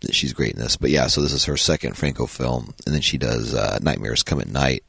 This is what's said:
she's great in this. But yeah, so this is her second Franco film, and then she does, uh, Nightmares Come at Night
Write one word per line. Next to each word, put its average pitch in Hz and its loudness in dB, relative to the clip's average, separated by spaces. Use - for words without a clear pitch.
she's 65 0
great 60 0
in - -8
this. - 0
But 65 2
yeah, 71 4
so - 2
this 71 2
is 67 0
her 71 0
second 73 0
Franco 67 -2
film, 62 -4
and 73 0
then 73 2
she - 0
does, 58 0
uh, 50 0
Nightmares 53 0
Come 73 0
at 50 -4
Night 65 2